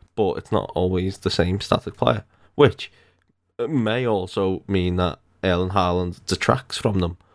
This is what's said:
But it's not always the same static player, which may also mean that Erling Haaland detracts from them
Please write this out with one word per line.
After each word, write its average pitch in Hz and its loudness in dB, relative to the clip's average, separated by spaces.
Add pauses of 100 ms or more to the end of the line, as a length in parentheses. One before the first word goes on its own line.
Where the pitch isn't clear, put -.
(160)
But 98 0
it's - -10
not - -2
always 92 -2
the - -2
same 92 0
static - -4
player, 110 0 (320)
which - 4 (760)
may 123 0
also 95 -2
mean 90 2
that 90 0 (240)
Erling 92 0
Haaland 90 0
detracts - -2
from 101 0
them 87 -2 (180)